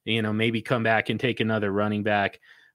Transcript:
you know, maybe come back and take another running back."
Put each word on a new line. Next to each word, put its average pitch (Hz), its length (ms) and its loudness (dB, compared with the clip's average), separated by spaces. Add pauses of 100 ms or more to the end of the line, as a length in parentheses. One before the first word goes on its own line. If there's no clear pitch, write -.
you 113 160 0
know, 107 100 0
maybe 110 300 0
come 117 220 -2
back 113 260 2
and 113 100 -2
take 117 200 -2
another 110 320 0
running 104 320 0
back." 101 360 0 (360)